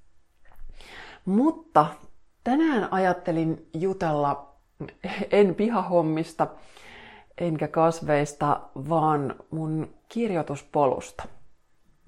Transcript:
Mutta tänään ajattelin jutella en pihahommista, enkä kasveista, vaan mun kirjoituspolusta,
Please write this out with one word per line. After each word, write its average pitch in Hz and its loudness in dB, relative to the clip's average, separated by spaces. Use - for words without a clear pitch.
Mutta 202 4
tänään 277 2
ajattelin 175 0
jutella 156 -2
en 196 6
pihahommista, 175 0
enkä 160 -2
kasveista, 151 0
vaan 147 0
mun 156 -4
kirjoituspolusta, 151 -2